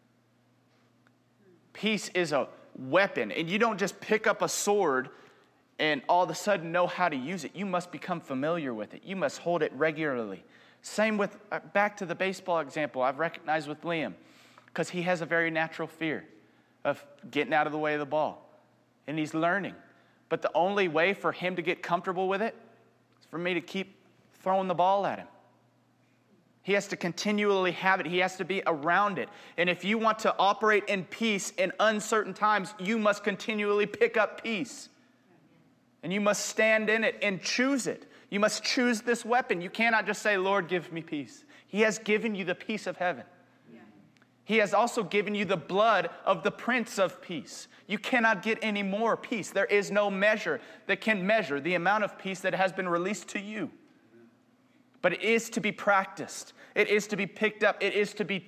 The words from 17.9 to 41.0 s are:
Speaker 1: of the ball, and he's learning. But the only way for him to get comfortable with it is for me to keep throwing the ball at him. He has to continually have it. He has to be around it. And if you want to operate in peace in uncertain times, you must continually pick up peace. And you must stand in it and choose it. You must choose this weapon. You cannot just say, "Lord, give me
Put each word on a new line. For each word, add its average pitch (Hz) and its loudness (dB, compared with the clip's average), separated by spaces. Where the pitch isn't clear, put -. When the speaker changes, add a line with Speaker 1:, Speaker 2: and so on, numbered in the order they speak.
Speaker 1:
of 151 0
the 147 -4
ball, 139 -2
and 151 -6
he's 151 -4
learning. 165 0
But 165 -2
the - 0
only 190 2
way 165 2
for 175 -2
him 180 -4
to 175 -4
get 165 -4
comfortable 180 -2
with 196 0
it 226 -4
is - -20
for 151 -12
me 175 -2
to 170 -2
keep - -8
throwing 190 0
the 180 0
ball 185 4
at 113 -2
him. 87 -14
He 190 0
has 196 2
to 180 -6
continually 196 2
have 190 2
it. 165 -4
He 175 0
has 185 0
to 190 -4
be 190 -2
around 170 2
it. 107 -4
And 175 2
if 175 -2
you 214 0
want 220 2
to 185 2
operate 202 4
in 196 -2
peace 214 -2
in 185 0
uncertain 208 2
times, 202 0
you 196 0
must 208 2
continually 208 0
pick 220 0
up - 0
peace. - -6
And 160 -6
you 202 0
must 202 2
stand 220 4
in 220 2
it - 0
and 202 0
choose 262 0
it. - -6
You 196 -2
must 208 2
choose 240 2
this 233 0
weapon. 240 0
You 170 -8
cannot 220 2
just 202 -4
say, 208 2
"Lord, 190 2
give 160 -4
me 160 -8